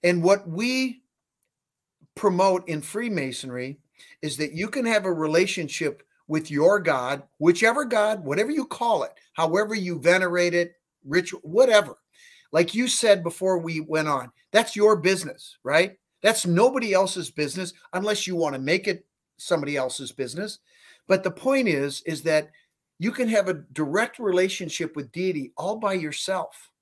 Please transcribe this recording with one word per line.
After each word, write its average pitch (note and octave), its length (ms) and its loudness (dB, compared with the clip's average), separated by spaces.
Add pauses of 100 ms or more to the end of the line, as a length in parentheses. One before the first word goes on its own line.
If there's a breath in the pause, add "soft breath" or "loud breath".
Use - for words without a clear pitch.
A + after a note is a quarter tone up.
And F3 200 2
what G3 240 4
we B3 560 -4 (1120)
promote F#3 520 2
in D3+ 140 -4
Freemasonry C#3 960 -6 (440 loud breath)
is C3+ 160 -6
that D3+ 160 -4
you F#3 140 -6
can A#3+ 180 -4
have G#3+ 200 0
a F#3 80 0
relationship D#3 880 -2 (240)
with D#3 220 -4
your D#3+ 300 4
God, C#3 440 -2 (140)
whichever A3 480 2
God, G#3+ 400 0
whatever F#3+ 260 0
you D4 140 -2
call A3 380 0
it, - 80 -8 (220 soft breath)
however G3 420 0
you F3+ 240 -4
venerate F3 540 2
it, F3 200 0 (300)
ritual, E3 400 -2
whatever. G#3 540 4 (540 soft breath)
Like E3+ 220 2
you A#3+ 140 0
said G#3 340 4
before F#3 360 -2
we E3 240 -4
went D#3 260 0
on, B2+ 240 -2 (200)
that's A3 260 2
your G#3 180 6
business, F3 680 -2
right? E3 340 2 (240)
That's G#3+ 240 2
nobody A3 480 2
else's F#3 360 0
business E3 440 -6 (200 soft breath)
unless G3+ 320 -2
you F#3 120 -4
want D3+ 180 0
to C3 60 -6
make F3+ 260 0
it - 180 -6 (320)
somebody D3 380 -2
else's C3 360 -6
business. C#3 480 -8 (460 soft breath)
But F#3 180 2
the F3 80 -2
point C4 360 0
is, C#3+ 380 -2
is D#3+ 180 -8
that D#3 280 0 (460 soft breath)
you G3+ 140 -4
can A#3+ 160 -2
have G#3 220 2
a D#3+ 120 -4 (120)
direct E3+ 460 -2
relationship F#3 760 -2
with C#3 160 -10
deity E3+ 460 -6
all F#3+ 180 -6
by A3 180 -4
yourself. F3 800 -6 (100)